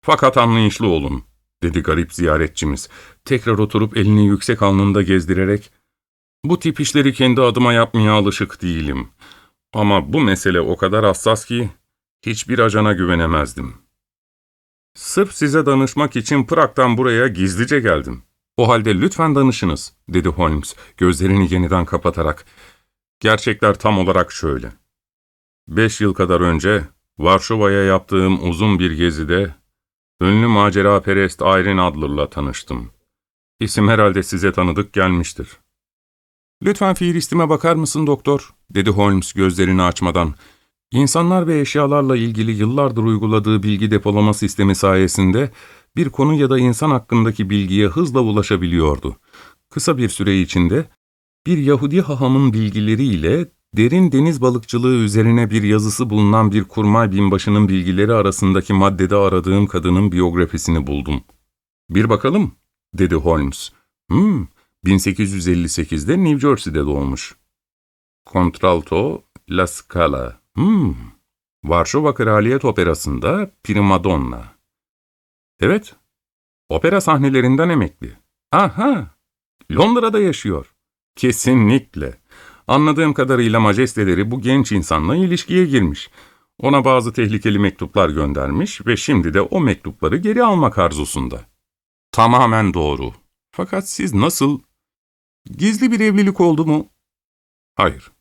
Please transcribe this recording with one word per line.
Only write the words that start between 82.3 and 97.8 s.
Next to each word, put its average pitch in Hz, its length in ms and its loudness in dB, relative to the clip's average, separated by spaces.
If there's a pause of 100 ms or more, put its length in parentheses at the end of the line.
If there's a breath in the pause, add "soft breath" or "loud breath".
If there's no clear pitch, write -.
Anladığım 151 460 0
kadarıyla 127 460 0
majesteleri 107 720 0
bu 127 100 -6
genç 131 300 0
insanla 82 440 -2
ilişkiye 180 500 0
girmiş. 104 440 -2 (480 soft breath)
Ona 135 280 0
bazı 127 280 0
tehlikeli 104 460 0
mektuplar 92 500 0
göndermiş 73 760 -4
ve 113 120 0
şimdi 85 360 0
de 98 80 2
o - 200 -2
mektupları 104 560 -4
geri 214 260 -2
almak 170 340 0
arzusunda." 71 680 -4 (680)
"Tamamen 113 600 2
doğru. 69 400 -4 (380)
Fakat - 380 -8
siz - 240 -6
nasıl? 135 460 0 (1000)
Gizli 220 340 0
bir 226 80 -2
evlilik 202 420 0
oldu 165 240 2
mu?" 151 220 -2 (880)
"Hayır." 76 460 -4